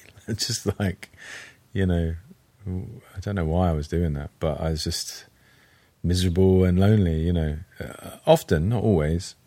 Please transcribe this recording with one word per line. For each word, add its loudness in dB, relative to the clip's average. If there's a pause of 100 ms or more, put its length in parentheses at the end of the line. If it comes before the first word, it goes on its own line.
(280)
Just, -6 (120)
like, -4 (640)
you 0
know, 0 (520)
I -12
don't -6
know -2
why 2
I 2
was -4
doing -2
that, -8 (100)
but -2
I -2
was -4
just -8 (760)
miserable 4
and 4
lonely, 4
you 0
know. -2 (220)
Uh, -14 (100)
often, 4
not -2
always. 2 (120)